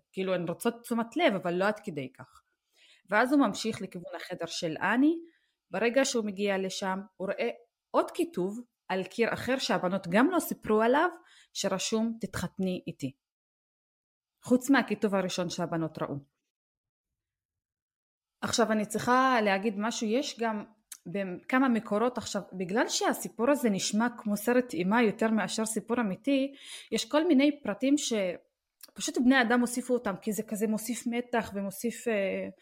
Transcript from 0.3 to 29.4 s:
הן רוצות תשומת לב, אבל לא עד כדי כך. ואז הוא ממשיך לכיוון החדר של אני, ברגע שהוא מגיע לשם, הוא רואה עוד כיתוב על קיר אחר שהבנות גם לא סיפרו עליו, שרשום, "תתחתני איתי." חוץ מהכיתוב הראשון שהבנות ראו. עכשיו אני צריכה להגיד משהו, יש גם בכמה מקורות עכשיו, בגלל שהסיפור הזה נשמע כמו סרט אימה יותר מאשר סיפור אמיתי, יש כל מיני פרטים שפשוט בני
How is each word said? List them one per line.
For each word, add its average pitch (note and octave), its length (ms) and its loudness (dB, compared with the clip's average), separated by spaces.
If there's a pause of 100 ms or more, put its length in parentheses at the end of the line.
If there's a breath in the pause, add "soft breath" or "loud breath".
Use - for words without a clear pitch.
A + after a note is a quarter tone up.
הן F3 140 -2
רוצות A3+ 340 -2
תשומת A3+ 340 -4
לב, D4+ 180 4
אבל F3 200 -2
לא F#3 100 2
עד G#3 160 0
כדי C#3+ 320 -8
כך. - 300 -20 (680 soft breath)
ואז A#3 220 4
הוא D4 80 6
ממשיך A3 420 0
לכיוון F3+ 340 -12
החדר E3 300 -8
של D#3+ 300 -4
אני, C4 420 4 (520 loud breath)
ברגע A#3 340 2
שהוא A#3+ 200 -2
מגיע G3 340 0
לשם, F#3+ 420 -2 (160)
הוא F#3+ 120 -6
רואה A#3 220 -2 (400)
עוד D#4 200 2
כיתוב G3+ 500 -4 (280)
על F#3 160 -2
קיר - 300 0
אחר C4 240 -2
שהבנות F#3 500 -2
גם A3+ 220 4
לא F4+ 80 2
סיפרו - 440 0
עליו, C#4+ 260 4 (440 soft breath)
שרשום, A3 680 -2
"תתחתני F#3 680 -4
איתי." C#3 260 -8 (1300)
חוץ B3+ 280 2
מהכיתוב G#3+ 440 2
הראשון F#3 360 0
שהבנות E3 520 -4
ראו. C#3+ 140 -4 (2250)
עכשיו G#3+ 320 0
אני G#3+ 140 0
צריכה B3 540 2
להגיד G3+ 380 0
משהו, A3+ 280 -4
יש A#3+ 340 -2
גם A3 240 -2 (420)
בכמה G3 640 0
מקורות A3+ 500 0
עכשיו, G3+ 240 -6 (100)
בגלל F#3+ 360 -2
שהסיפור B3+ 640 -2
הזה B3 200 2
נשמע G#3 360 0 (120)
כמו G#3 180 -2
סרט B3 360 0
אימה G3 300 2
יותר A3 280 2
מאשר G#3+ 340 0
סיפור A3+ 360 -2
אמיתי, C4+ 540 0 (380 loud breath)
יש G#3+ 120 0
כל D#4 240 2
מיני C#4+ 340 6
פרטים C4 360 2
שפשוט - 1300 -6
בני C4 180 6